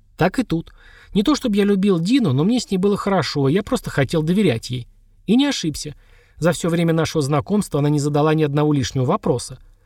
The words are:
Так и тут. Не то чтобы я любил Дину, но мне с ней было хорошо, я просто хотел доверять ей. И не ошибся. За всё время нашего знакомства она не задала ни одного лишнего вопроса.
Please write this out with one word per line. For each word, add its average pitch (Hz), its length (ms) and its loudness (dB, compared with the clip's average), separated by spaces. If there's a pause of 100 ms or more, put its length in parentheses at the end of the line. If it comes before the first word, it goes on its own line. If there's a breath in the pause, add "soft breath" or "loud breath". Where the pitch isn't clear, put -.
(160)
Так 175 220 0
и 247 60 -2
тут. - 280 -6 (400 loud breath)
Не 208 100 2
то 294 120 2
чтобы 208 220 -2
я 202 80 4
любил 202 340 2
Дину, 196 340 2
но 139 120 2
мне 233 160 2
с - 100 -10
ней 190 80 0
было 202 180 2
хорошо, 151 520 0
я 185 140 2
просто - 280 -4
хотел 151 320 0
доверять 170 480 0
ей. 123 160 -8 (400)
И 208 100 2
не 285 100 4
ошибся. 156 500 -6 (420 soft breath)
За 165 140 2
всё - 160 -4
время 165 240 0
нашего 160 300 0
знакомства 151 580 -2
она 147 80 2
не 151 100 0
задала 147 360 0
ни 156 80 0
одного 151 300 0
лишнего 131 320 -2
вопроса. 139 540 -2 (280 soft breath)